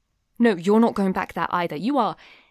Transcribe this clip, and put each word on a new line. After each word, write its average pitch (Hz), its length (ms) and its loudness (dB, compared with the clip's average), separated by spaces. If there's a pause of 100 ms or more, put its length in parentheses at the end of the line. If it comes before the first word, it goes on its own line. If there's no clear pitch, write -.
(380)
No, 233 180 4
you're 190 240 2
not 226 140 4
going 190 180 0
back 190 220 -8
there 175 160 -4
either. 175 260 -4
You 233 220 -4
are 196 180 -2 (340)